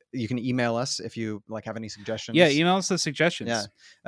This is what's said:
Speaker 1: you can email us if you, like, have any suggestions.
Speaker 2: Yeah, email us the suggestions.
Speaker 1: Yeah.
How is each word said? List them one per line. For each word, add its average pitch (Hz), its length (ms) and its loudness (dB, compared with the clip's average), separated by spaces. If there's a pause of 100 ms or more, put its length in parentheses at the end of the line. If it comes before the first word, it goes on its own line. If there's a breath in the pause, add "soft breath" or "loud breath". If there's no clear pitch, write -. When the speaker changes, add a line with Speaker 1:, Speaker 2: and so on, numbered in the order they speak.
(140)
Speaker 1:
you 120 160 -4
can 123 100 -2
email 120 380 0
us 127 240 -4
if 113 160 -10
you, 107 320 -6
like, 110 160 -10
have 110 100 -8
any 110 140 -10
suggestions. 110 480 -4
Speaker 2:
Yeah, 170 100 10
email 165 300 4
us 185 100 -2
the 185 100 0
suggestions. 156 520 0
Speaker 1:
Yeah. 113 140 0 (440 soft breath)